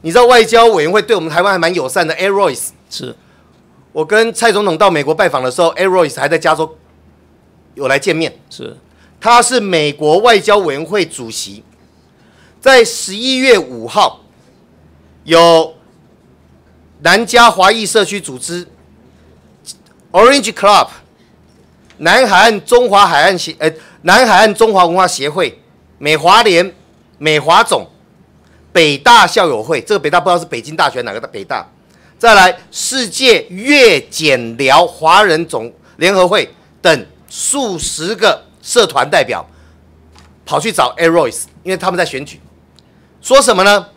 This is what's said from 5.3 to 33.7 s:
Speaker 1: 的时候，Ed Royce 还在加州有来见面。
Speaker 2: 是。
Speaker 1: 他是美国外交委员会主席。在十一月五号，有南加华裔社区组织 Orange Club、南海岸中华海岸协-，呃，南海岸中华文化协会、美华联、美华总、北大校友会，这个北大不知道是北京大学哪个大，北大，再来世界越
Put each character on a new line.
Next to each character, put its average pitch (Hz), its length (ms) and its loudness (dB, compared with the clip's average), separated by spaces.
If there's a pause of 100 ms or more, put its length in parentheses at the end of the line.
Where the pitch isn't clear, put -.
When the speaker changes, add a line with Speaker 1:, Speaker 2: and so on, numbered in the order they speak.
Speaker 1:
的 127 80 -4
时 127 100 -8
候， 165 140 2
Ed 190 140 -2
Royce 165 300 -2
还 139 100 -2
在 165 80 0
加 160 180 0
州 156 220 -6 (960)
有 135 140 -6
来 139 100 2
见 165 160 -2
面。 160 240 -6 (120)
Speaker 2:
是。 120 260 -18 (440)
Speaker 1:
他 240 200 4
是 240 180 -2
美 170 340 -2
国 151 260 0
外 226 200 2
交 208 200 2
委 160 160 -2
员 151 100 -8
会 190 200 -4
主 127 260 -14
席。 104 320 -14 (960)
在 254 240 4
十 - 300 -8
一 254 220 -6
月 254 220 2
五 123 280 -10
号， 185 380 -2 (1000)
有 165 500 2 (1300)
南 185 240 0
加 233 260 4
华 185 200 2
裔 226 160 -4
社 208 180 0
区 202 160 -8
组 127 180 -16
织 170 280 -12 (1400)
Orange 226 420 2
Club、 196 360 2 (1120)
南 208 280 2
海 190 140 2
岸 214 240 2
中 240 260 2
华 196 160 4
海 156 160 2
岸 180 160 0
协-， 165 220 -10
呃， 156 120 -2 (300)
南 214 240 4
海 202 120 4
岸 214 160 2
中 220 180 2
华 185 120 4
文 170 120 -2
化 185 100 2
协 139 240 -6
会、 151 300 -6 (380)
美 151 180 -2
华 180 260 4
联、 185 320 0 (440)
美 151 200 -2
华 165 240 2
总、 123 240 -4 (840)
北 151 260 0
大 233 280 4
校 180 200 0
友 117 160 -4
会， 147 180 -4
这 - 140 -4
个 196 40 -2
北 147 120 -4
大 175 100 2
不 170 80 -4
知 175 60 2
道 175 40 -2
是 165 60 -8
北 127 160 -12
京 147 140 -16
大 156 160 0
学 127 120 -8
哪 110 100 -10
个 113 80 -10
大， - 80 -14
北 98 160 -14
大， - 260 -10 (480)
再 226 160 4
来 185 240 4 (140)
世 254 360 -8
界 226 400 0
越 220 520 2